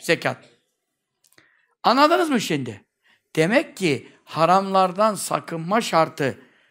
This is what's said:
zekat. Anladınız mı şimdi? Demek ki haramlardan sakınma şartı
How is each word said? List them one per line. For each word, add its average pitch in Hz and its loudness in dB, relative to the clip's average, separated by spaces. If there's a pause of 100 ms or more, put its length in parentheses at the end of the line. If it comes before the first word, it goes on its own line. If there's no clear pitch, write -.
zekat. 143 -4 (1400)
Anladınız 302 4
mı 247 0
şimdi? 127 -6 (520)
Demek 214 0
ki 147 -4 (120)
haramlardan 190 0
sakınma 165 -4
şartı 151 0 (320)